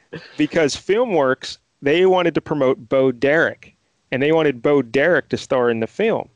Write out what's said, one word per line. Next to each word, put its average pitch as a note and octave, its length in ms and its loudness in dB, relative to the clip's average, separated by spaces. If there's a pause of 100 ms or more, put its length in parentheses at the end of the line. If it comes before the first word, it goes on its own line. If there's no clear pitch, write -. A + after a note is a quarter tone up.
(380)
Because D3+ 360 0
Filmworks, F#3 840 -2 (240)
they D#3+ 240 2
wanted F3+ 280 2
to D#3 60 -4
promote C3 480 -2
Bo C3+ 240 2
Derek, C#3 600 -2 (380)
and B2+ 100 -2
they D3+ 100 0
wanted D3 280 0
Bo C#3+ 220 2
Derek C#3 460 0
to B2 80 -4
star B2 340 -2
in A#2 100 -2
the A2+ 60 -4
film. F#3+ 500 -4